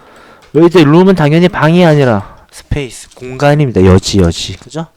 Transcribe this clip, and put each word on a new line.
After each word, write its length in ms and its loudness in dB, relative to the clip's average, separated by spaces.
여기 120 4
이제 180 2
룸은 300 2
당연히 340 0
방이 360 0
아니라 640 -2
스페이스, 640 -12
공간입니다. 720 -2
여지, 360 2
여지. 380 -4
그죠? 400 -14